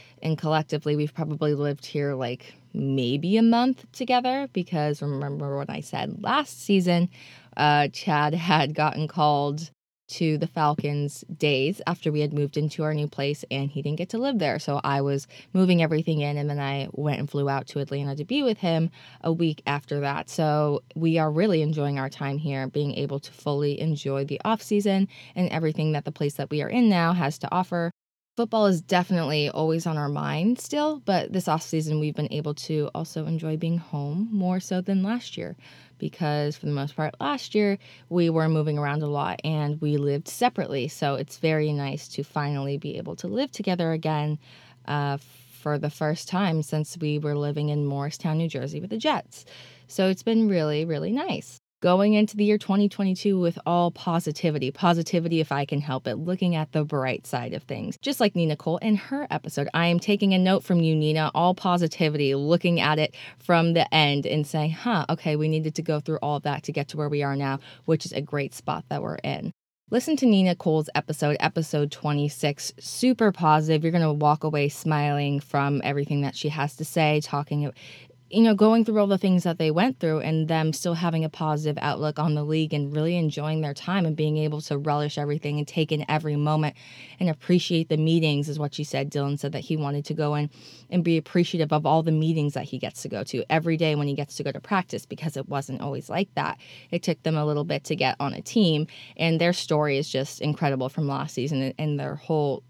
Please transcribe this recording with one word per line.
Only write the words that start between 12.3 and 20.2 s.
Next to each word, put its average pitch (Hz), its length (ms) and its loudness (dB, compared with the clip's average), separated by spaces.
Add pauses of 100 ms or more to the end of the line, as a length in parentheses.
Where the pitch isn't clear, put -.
moved 143 220 -2
into 151 260 -2
our 151 100 0
new 147 140 -2
place, 143 420 -4
and 139 220 -4
he 143 100 -6
didn't 151 180 -4
get 175 100 -6
to 226 100 -4
live 254 220 0
there. 143 180 0
So 143 240 -2
I 139 200 0
was 139 260 -2 (240)
moving 185 320 4
everything 160 360 0
in, 147 160 -2
and 147 140 -2
then 143 80 -4
I 139 320 -4
went 147 300 -2
and 147 100 -4
flew 143 180 -2
out 139 200 -2
to - 100 -6
Atlanta 139 380 -4
to 151 80 -6
be 285 180 -2
with 233 160 0
him 165 320 2 (300)
a 165 120 0
week 165 340 0
after 143 340 -2
that. 143 280 -4